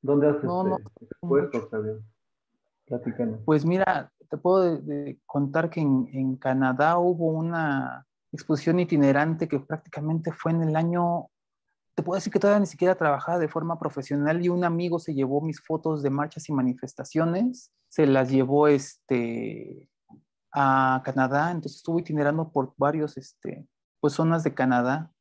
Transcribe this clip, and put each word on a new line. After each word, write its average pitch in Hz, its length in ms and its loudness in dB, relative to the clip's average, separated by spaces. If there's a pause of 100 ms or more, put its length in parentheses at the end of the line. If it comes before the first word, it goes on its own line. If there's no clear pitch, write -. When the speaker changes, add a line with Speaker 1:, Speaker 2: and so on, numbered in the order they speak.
Speaker 1:
¿Dónde 143 260 4
has, 147 160 0
Speaker 2:
No, 180 200 -2
no 190 120 0
Speaker 1:
este, - 120 -12
Speaker 2:
ha - 100 -20
salido - 140 -20
Speaker 1:
expuesto, 143 440 0
Speaker 2:
mucho. 110 80 -4
Speaker 1:
Octavio? 107 380 -8 (840)
Platícanos. 117 600 -6
Speaker 2:
Pues 151 180 2
mira, 170 480 0 (160)
te 151 80 -8
puedo 180 240 4
de, 170 220 0
de 143 420 -8
contar 147 460 -2
que 160 100 -6
en, 135 320 2
en 131 240 -4
Canadá 135 640 2
hubo 170 320 0
una 151 760 -4 (260)
exposición 160 480 0
itinerante 160 680 2
que 139 120 -2
prácticamente 160 720 -6
fue 165 200 -4
en 165 100 0
el 156 140 0
año, 170 520 0 (680)
te - 80 -4
puedo 175 140 -2
decir 190 160 -4
que 196 60 0
todavía 202 220 6
ni 190 60 2
siquiera 180 280 2
trabajaba 165 440 0
de 151 100 0
forma 165 300 -4
profesional 147 640 -2
y 175 60 2
un 175 160 0
amigo 170 340 0
se 160 160 -6
llevó 135 280 0
mis 156 180 -6
fotos 156 420 -4
de 143 60 0
marchas 147 400 -4
y 156 40 -4
manifestaciones, 160 1160 -2 (200)
se 156 160 4
las 135 240 4
llevó, 135 380 4
este, 117 1200 -4 (640)
a 135 520 4
Canadá, 135 460 0
entonces 160 260 -8
estuvo 165 220 -2
itinerando 156 520 -2
por 131 280 -2
varios, 151 400 -2
este, - 480 -16 (340)
pues, 143 140 2
zonas 165 280 2
de 143 120 -2
Canadá. 131 680 0